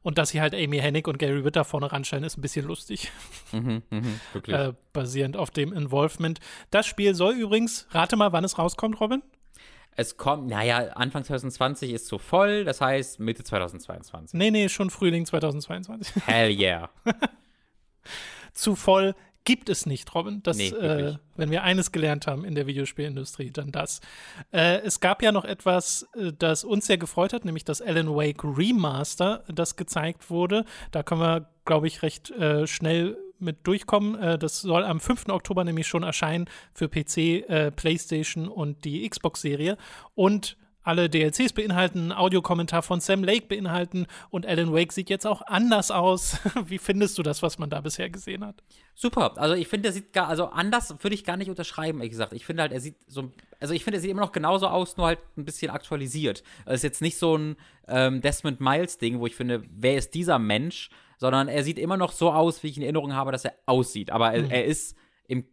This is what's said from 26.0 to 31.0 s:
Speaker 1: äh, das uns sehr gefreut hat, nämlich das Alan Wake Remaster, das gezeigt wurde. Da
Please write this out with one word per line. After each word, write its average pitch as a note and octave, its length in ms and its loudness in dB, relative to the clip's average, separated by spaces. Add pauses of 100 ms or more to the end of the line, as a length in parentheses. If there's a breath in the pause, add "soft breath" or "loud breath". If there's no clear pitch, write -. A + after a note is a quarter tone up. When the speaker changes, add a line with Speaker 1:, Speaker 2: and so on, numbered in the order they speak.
Speaker 1:
äh, F#3+ 220 -4
das D#3+ 260 2
uns G#3 240 0
sehr F#3+ 100 4
gefreut E3+ 360 0
hat, A#3+ 120 -6
nämlich D#3+ 200 -4
das D3+ 160 -4
Alan D3 340 0
Wake D3 280 0
Remaster, F3 1040 0
das E3 280 -2
gezeigt E3 540 -4
wurde. F3+ 360 2 (260 loud breath)
Da D3+ 120 -2